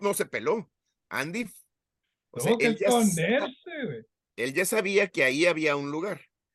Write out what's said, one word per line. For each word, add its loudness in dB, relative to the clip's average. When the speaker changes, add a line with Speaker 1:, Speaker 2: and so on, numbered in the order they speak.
Speaker 1:
no 0
se -4
peló. -4
Andy, -6
o -12
sea, 2
Speaker 2:
Tuvo 2
que 2
Speaker 1:
él 2
ya 2
sa-, 6
Speaker 2:
esconderse, 0
güey. -10
Speaker 1:
él -4
ya 0
sabía 2
que -2
ahí 2
había 2
un -6
lugar. -6